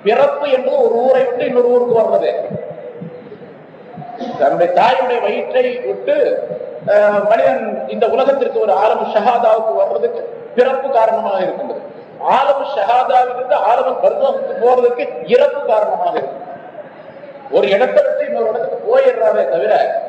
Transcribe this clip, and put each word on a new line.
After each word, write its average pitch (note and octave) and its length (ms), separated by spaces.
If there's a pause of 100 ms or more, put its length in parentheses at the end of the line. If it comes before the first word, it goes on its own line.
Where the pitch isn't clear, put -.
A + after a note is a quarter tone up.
பிறப்பு C#4 460
என்பது B3+ 260 (100)
ஒரு A3+ 80 (120)
ஊரை B3+ 180
விட்டு - 260
இன்னொரு A#3+ 240
ஊருக்கு A#3+ 260
வர்றது. - 300 (2000)
தன்னுடைய F3 280 (100)
தாயுடைய B3 480
வயிற்றை - 360 (260)
விட்டு, C#4 280 (800)
அஹ், G#3 260 (100)
மனிதன் A3+ 320 (320)
இந்த G#3 100 (100)
உலகத்திற்கு B3 460
ஒரு G3+ 120 (100)
ஆலமு A3+ 220 (100)
ஷஹாதாவுக்கு A3 680
வர்றதுக்கு - 400 (340)
பிறப்பு B3+ 340 (100)
காரணமாக G#3+ 480
இருக்கின்றது. B2 360 (540)
ஆலமு C#4 280 (120)
ஷஹாதாவிலிருந்து B3 800 (140)
ஆலமு B3+ 220 (100)
பர்சகுக்கு - 600
போறதுக்கு A#3+ 420 (300)
இறப்பு - 260 (120)
காரணமாக F#3 460
இருக்கு. C3+ 200 (1160)
ஒரு G3 180
இடத்தை B3+ 300
விட்டு - 220
இன்னொரு A#3 240
இடத்துக்கு A#3 380
போயிடுறாரே A#3 560 (100)
தவிர - 180 (360)